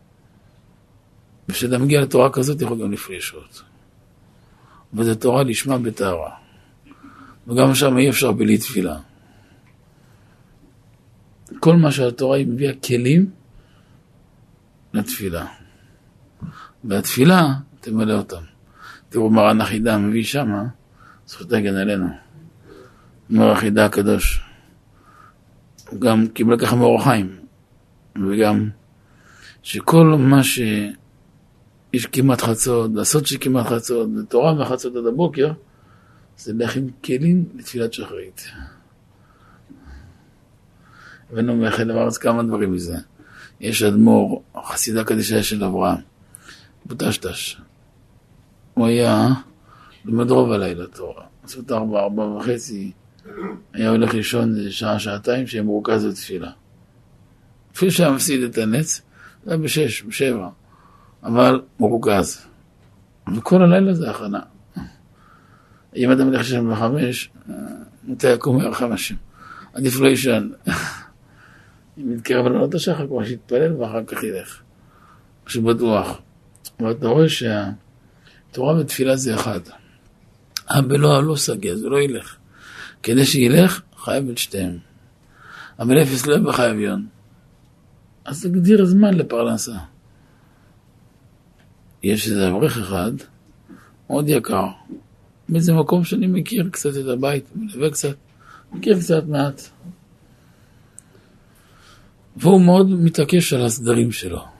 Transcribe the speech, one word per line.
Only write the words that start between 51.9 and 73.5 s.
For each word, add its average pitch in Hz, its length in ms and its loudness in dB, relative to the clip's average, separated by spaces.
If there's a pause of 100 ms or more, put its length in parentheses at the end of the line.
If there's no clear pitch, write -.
ארבע 104 240 -2
וחצי, 107 680 -6 (800)
היה 113 160 -2
הולך 113 240 2
לישון 113 420 -2 (140)
שעה, 104 300 -4
שעתיים, 110 480 -4
שיהיה 113 160 -6
מרוכז 107 420 -2
בתפילה. 92 460 -8 (1200)
אפילו 180 160 2
שהיה 165 200 2
מפסיד 135 320 -2
את 117 140 -8
הנץ, 113 440 -2 (440)
זה - 60 -6
היה 165 60 -2
בשש, 151 460 -2
בשבע, 110 460 -4 (720)
אבל 127 380 4 (180)
מרוכז. 110 640 0 (920)
וכל 180 280 4
הלילה 190 300 6
זה 143 180 -4
הכנה. 101 280 -8 (1600)
אם 123 160 2
אדם 131 160 4
ילך 131 120 0
לישון 120 320 -2
בחמש, 120 580 -2 (760)
מתי 127 300 0
יקום 123 240 0
מערך 190 260 -2
אנשים? - 340 -4 (560)
עדיף 131 260 -2
לא 135 80 6
יישן. 117 420 2 (180)
<laughs> - 1300 -12
אם 131 160 -6
יתקרב 123 320 0
לעלות 135 300 0
השחר, 156 320 -4
כבר 123 180 -4
שיתפלל 127 480 -2